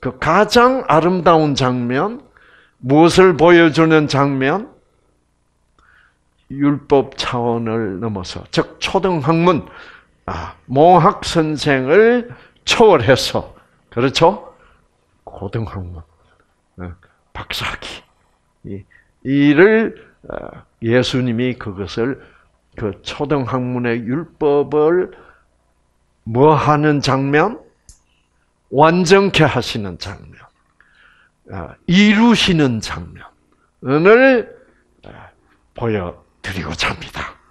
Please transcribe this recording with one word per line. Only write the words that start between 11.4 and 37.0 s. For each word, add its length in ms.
초월해서, 920
그렇죠? 640
고등학문, 800
네, 120
박사학위. 540
이, 200
이를, 880
어, 360
예수님이 720
그것을, 680
그 260
초등학문의 1000
율법을 1120
뭐 300
하는 460
장면? 600
완전케 760
하시는 540
장면. 480
어, 220
이루시는 920
장면을, 1800
어, 80
보여드리고자 1160
합니다. 440